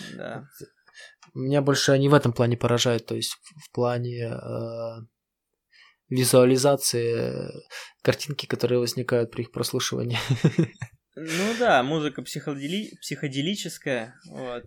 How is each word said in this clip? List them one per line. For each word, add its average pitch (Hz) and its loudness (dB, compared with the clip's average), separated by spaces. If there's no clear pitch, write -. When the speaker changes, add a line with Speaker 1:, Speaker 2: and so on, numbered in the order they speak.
Speaker 1:
Да. - -10
Speaker 2:
Меня 139 0
больше 139 2
они 139 4
в 147 8
этом 127 4
плане 120 2
поражают, 117 2
то 117 -6
есть 113 -4
в, - -20
в - -20
плане, 120 -2
э, 117 -8
визуализации, 127 4
э, - -12
картинки, - -2
которые 123 0
возникают 120 0
при 123 -6
их - -10
прослушивании. 120 -2
<laughs> - 0
Speaker 1:
Ну 170 -2
да, 175 6
музыка 147 -2
психодели-, 147 -8
психоделическая, 143 -6
вот, 123 -10